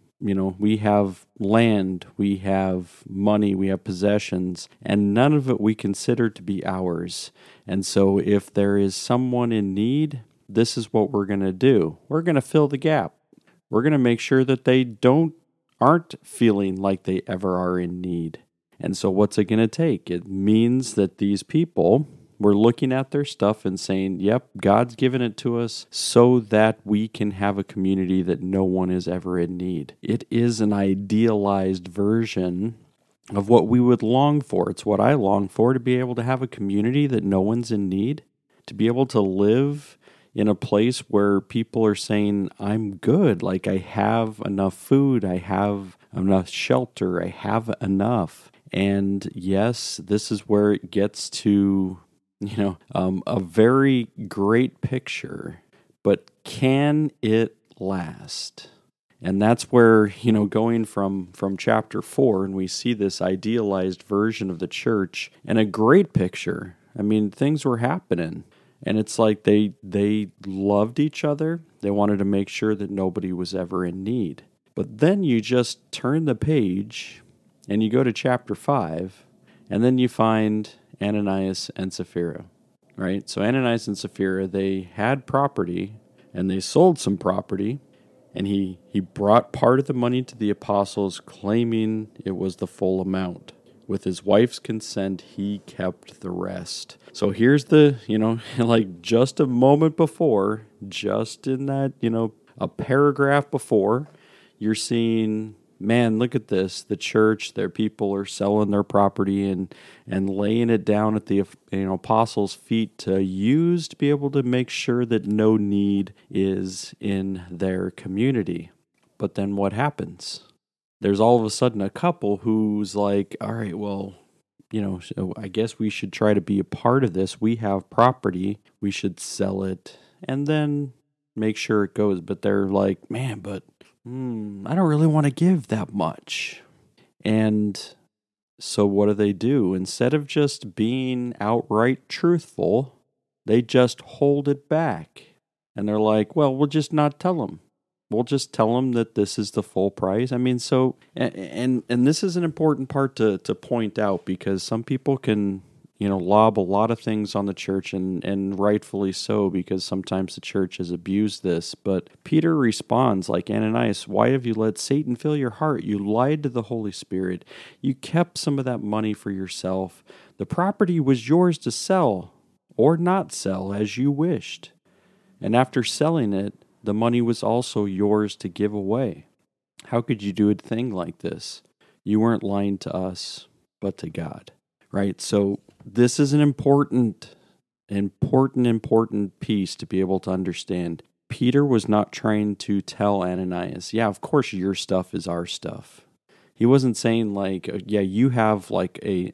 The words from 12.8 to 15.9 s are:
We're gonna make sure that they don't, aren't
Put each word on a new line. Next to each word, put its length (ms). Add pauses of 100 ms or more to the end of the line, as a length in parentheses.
We're 140
gonna 160
make 220
sure 240
that 200
they 200
don't, 500 (460)
aren't 420